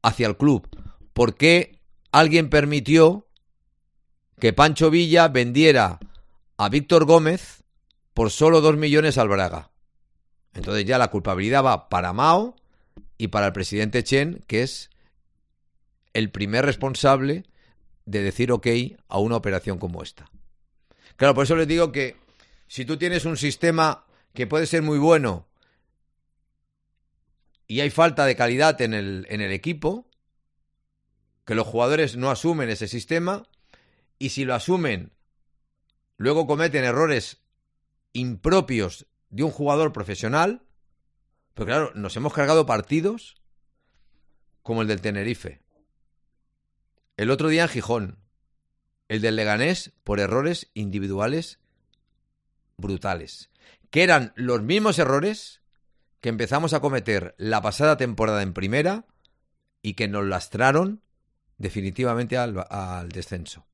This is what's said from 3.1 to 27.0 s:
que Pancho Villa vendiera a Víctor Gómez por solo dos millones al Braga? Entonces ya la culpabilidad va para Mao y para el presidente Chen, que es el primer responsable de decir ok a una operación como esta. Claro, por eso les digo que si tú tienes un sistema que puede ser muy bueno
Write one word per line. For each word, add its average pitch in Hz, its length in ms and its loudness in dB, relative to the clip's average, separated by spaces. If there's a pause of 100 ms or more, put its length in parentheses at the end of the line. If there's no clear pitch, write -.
que 113 140 2
Pancho 156 380 4
Villa 165 380 6
vendiera 123 720 4 (580)
a 104 120 0
Víctor 151 360 4
Gómez 160 580 2 (500)
por 113 160 0
solo 160 320 6
dos 151 160 6
millones 151 400 2
al 110 120 2
Braga? 90 420 -2 (840)
Entonces 104 300 -4
ya 123 140 0
la 120 120 2
culpabilidad 104 540 0
va 123 240 0
para 90 240 -2
Mao 165 460 2 (600)
y 107 120 -6
para 101 180 0
el 95 60 -2
presidente 101 500 -4
Chen, 135 440 -2
que 113 160 -2
es - 260 -10 (1200)
el 110 160 -2
primer 104 360 -2
responsable 135 800 0 (600)
de 101 160 -4
decir 101 300 -2
ok 117 160 0 (400)
a 92 100 -6
una 113 200 0
operación 95 420 -4
como 85 240 -10
esta. - 260 -20 (840)
Claro, 139 180 4
por 139 120 2
eso 156 100 2
les 160 140 0
digo 165 240 0
que 131 240 -6 (500)
si - 160 -12
tú 151 140 -6
tienes 170 260 -2
un 160 140 -4
sistema 160 680 0 (280)
que 123 120 -6
puede 156 200 -2
ser 165 160 0
muy 151 160 0
bueno 139 500 2 (2250)